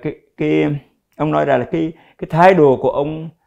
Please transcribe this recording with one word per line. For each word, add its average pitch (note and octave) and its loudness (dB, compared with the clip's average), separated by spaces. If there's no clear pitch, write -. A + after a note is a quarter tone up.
cái, D3+ -8
cái, D3+ -2
ông D3+ -2
nói D3+ 0
rằng C3 0
là A#2+ -4
cái, E3 -4
cái E3+ -12
thái F3 4
độ C#3+ 4
của C3 0
ông D#3 -6